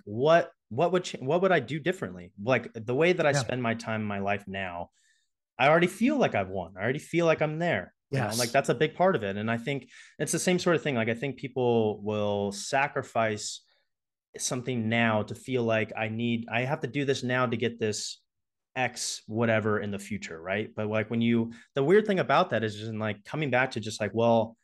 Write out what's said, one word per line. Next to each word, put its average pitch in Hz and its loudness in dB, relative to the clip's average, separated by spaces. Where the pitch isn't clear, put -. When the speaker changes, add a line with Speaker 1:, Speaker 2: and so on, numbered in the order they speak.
Speaker 1:
what, 139 4
what 156 0
would 180 0
ch-, - -12
what 151 0
would 185 2
I 170 4
do 131 -6
differently? 92 -6
Like, 120 0
the 117 -4
way 170 4
that 160 2
I 143 6
Speaker 2:
Yeah. 139 2
Speaker 1:
spend 127 -2
my 117 0
time 113 -4
in 107 -2
my 101 -4
life 98 -2
now, 92 -8
I 131 6
already 170 6
feel 269 0
like 151 2
I've 98 0
won. 92 -6
I 90 -10
already 131 -2
feel 165 0
like 156 4
I'm 151 -2
there. 127 -2
You 135 -4
know, 123 0
Speaker 2:
Yes. 110 -2
Speaker 1:
like, 120 -2
that's 139 2
a 156 2
big 156 0
part 180 4
of 107 -2
it. 98 -2
And 110 -2
I 117 0
think 127 -6
it's 147 -4
the 170 0
same 180 2
sort 175 2
of 147 0
thing. 143 -2
Like, 113 2
I 113 0
think 135 -4
people 117 0
will 104 0
sacrifice 117 -2
something 123 -4
now 113 4
to 113 -8
feel 123 -2
like 110 2
I 110 -2
need, 117 -2
I 117 0
have 143 -2
to 139 -4
do 139 -4
this 131 0
now 127 2
to 117 -2
get 117 -2
this - -4
X - -4
whatever 107 2
in 101 -4
the 98 -6
future, 92 -10
right? 101 -4
But, 107 -4
like, 107 -2
when 117 -2
you, 117 2
the 139 2
weird 202 6
thing 190 0
about 151 2
that 110 0
is 107 -2
just 110 -8
in, 110 -6
like, 107 -4
coming 147 -4
back 127 2
to 120 -6
just, 104 -8
like, 104 -2
well, 113 4